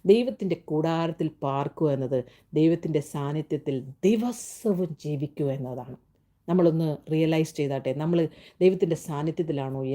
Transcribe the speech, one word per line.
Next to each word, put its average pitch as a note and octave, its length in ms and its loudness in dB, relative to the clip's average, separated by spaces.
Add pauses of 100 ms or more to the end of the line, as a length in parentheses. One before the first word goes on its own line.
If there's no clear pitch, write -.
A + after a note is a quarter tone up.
ദൈവത്തിൻ്റെ G3+ 600 4
കൂടാരത്തിൽ D#3+ 600 -2 (160)
പാർക്കുക C#3+ 480 0
എന്നത് C3 280 -2 (340)
ദൈവത്തിൻ്റെ D#3+ 480 2
സാന്നിധ്യത്തിൽ D3 760 -4 (260)
ദിവസവും G#3 880 -2 (100)
ജീവിക്കുക D3 500 -4
എന്നതാണ്. B2+ 460 -8 (500)
നമ്മളൊന്ന് E3 420 4 (220)
റിയലൈസ് D#3+ 440 2
ചെയ്താട്ടെ, C3+ 380 -2
നമ്മൾ E3 260 0 (420)
ദൈവത്തിൻ്റെ F#3 340 4
സാന്നിധ്യത്തിലാണോ D3 880 -4 (140)